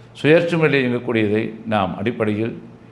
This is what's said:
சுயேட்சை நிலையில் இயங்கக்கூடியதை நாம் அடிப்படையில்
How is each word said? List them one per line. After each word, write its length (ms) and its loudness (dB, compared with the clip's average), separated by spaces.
சுயேட்சை 380 4
நிலையில் 380 2
இயங்கக்கூடியதை 720 -2
நாம் 300 0
அடிப்படையில் 640 -4